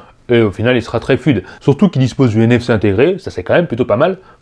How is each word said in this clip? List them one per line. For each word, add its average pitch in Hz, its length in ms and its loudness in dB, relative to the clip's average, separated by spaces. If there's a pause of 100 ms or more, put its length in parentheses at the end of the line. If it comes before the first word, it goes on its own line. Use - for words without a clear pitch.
(300)
Et 117 120 4
au 107 80 0
final, 120 260 0
il 110 60 -2
sera 113 180 -6
très 131 160 -2
fluide. 120 260 0 (160)
Surtout 143 300 2
qu'il 131 140 -2
dispose 123 320 0
du 110 80 2
N 117 180 2
F 117 40 -8
C - 60 -4
intégré, 113 460 0
ça - 140 -12
c'est - 120 -12
quand - 120 -2
même 165 120 2
plutôt 120 200 -4
pas - 100 0
mal, 180 220 0 (240)